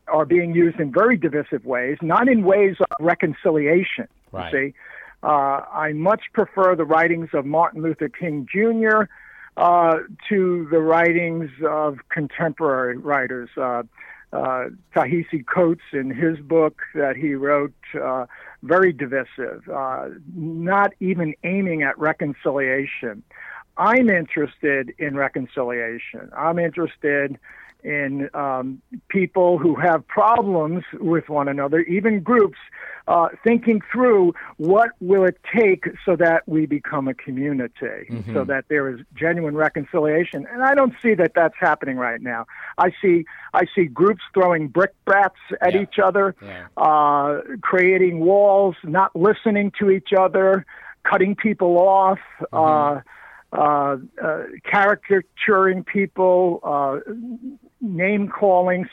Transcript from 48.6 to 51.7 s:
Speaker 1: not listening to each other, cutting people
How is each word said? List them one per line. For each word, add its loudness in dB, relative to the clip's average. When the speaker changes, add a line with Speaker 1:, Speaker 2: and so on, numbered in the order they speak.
Speaker 1:
not 0
listening 2
to 2
each 0
other, 2
cutting 2
people 0